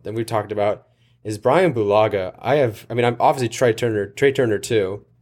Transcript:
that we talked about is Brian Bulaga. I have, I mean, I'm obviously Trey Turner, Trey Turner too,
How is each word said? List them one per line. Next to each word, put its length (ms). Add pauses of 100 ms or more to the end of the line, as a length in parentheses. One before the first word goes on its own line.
that 120
we 100
talked 260
about 360 (360)
is 160
Brian 340
Bulaga. 680
I 160
have, 340
I 40
mean, 100
I'm 160
obviously 300
Trey 240
Turner, 340
Trey 240
Turner 260
too, 460 (160)